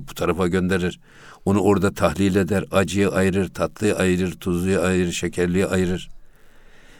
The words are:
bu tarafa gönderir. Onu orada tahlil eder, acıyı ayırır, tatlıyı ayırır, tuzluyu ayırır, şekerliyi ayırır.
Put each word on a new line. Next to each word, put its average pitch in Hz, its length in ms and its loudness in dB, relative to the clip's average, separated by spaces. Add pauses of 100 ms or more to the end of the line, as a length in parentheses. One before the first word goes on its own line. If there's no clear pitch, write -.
bu - 60 -16
tarafa 87 340 0
gönderir. 90 520 -2 (440)
Onu 98 160 2
orada 98 340 2
tahlil 92 420 0
eder, 95 340 0
acıyı 95 400 2
ayırır, 92 380 0
tatlıyı 92 480 -2
ayırır, 92 360 0
tuzluyu 90 480 -2
ayırır, 90 320 0
şekerliyi 87 540 0
ayırır. 90 440 -2 (880)